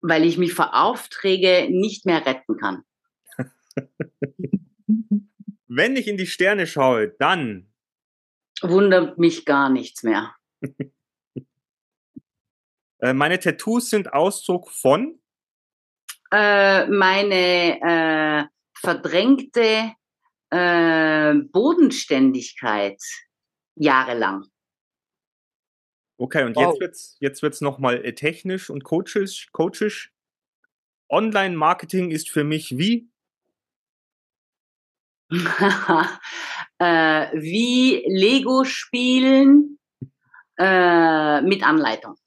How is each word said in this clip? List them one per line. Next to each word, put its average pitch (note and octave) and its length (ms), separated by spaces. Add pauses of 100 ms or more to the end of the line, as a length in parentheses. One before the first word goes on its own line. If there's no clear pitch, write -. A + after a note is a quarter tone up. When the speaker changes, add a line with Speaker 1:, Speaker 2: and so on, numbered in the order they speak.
Speaker 1:
Weil E3 240
ich E3+ 140
mich F3 160
vor - 260
Aufträge F#3 880
nicht F#3+ 360
mehr E3 180
retten C3 320
kann. F#2+ 280 (520)
Speaker 2:
<laughs> C3+ 120 (2250)
Wenn G3 300
ich B3 100
in G#3 100
die F#3 120
Sterne F#3 400
schaue, B2+ 400 (100)
dann? C3+ 480 (960)
Speaker 1:
Wundert F#3 560
mich E3+ 260
gar C#3 260
nichts C3 320
mehr. G#2+ 320 (280)
Speaker 2:
<laughs> C3+ 300 (2000)
Äh, B2+ 120
meine D3+ 260
Tattoos A3+ 520
sind G3+ 220
Ausdruck F3+ 600
von? G#3+ 480 (1120)
Speaker 1:
Äh, G3+ 560
meine, F#3+ 920
äh, D#3 640 (320)
verdrängte, A3 1160 (580)
äh, D#3+ 840
Bodenständigkeit C3+ 1700 (760)
jahrelang. B2 720 (1700)
Speaker 2:
Okay, C3 260
und A#2 140
Speaker 3:
Wow. F3 160
Speaker 2:
jetzt C#3+ 80
wird's, - 400
jetzt C#3 220
wird's D3 180
noch C#3 180
mal, B2 260
äh, A#2+ 120
technisch F3+ 520
und C#3 140
coachisch, F3+ 680
coachisch. F3+ 600 (960)
Online-Marketing F3+ 1040
ist D#3+ 200
für D3+ 120
mich D3+ 360
wie? A3+ 300 (2250)
Speaker 1:
<laughs> E3+ 920 (600)
Äh, D#3+ 600
wie A#3+ 680
Lego B3+ 580
spielen, C4+ 1120 (800)
äh, E3 840
mit F#3+ 220
Anleitung. A#2+ 500 (120)